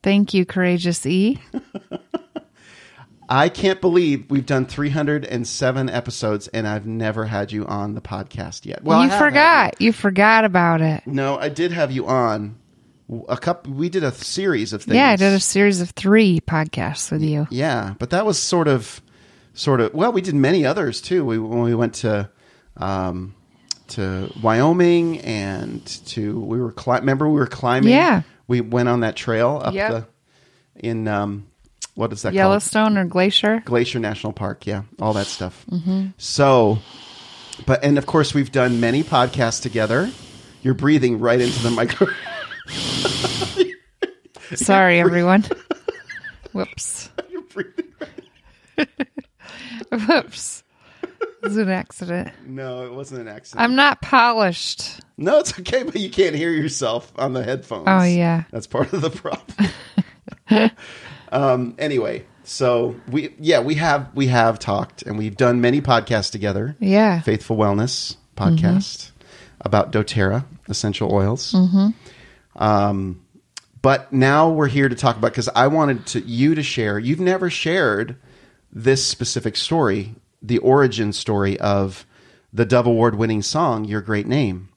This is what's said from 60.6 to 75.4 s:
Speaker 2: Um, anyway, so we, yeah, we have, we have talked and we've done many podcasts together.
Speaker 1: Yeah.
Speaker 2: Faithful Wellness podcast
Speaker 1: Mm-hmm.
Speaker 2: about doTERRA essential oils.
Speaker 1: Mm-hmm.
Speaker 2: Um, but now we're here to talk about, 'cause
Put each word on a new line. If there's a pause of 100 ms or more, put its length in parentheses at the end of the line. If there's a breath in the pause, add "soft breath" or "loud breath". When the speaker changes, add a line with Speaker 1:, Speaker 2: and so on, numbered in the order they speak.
Speaker 2:
Um,
anyway, (180)
so (160)
we,
yeah,
we
have,
we
have
talked
and
we've
done
many
podcasts
together.
Speaker 1:
Yeah.
Speaker 2:
Faithful
Wellness (180)
podcast (560)
Speaker 1:
Mm-hmm. (400 soft breath)
Speaker 2:
about
doTERRA (240)
essential
oils.
Speaker 1:
Mm-hmm.
Speaker 2:
Um, (600)
but
now
we're
here
to
talk
about,
'cause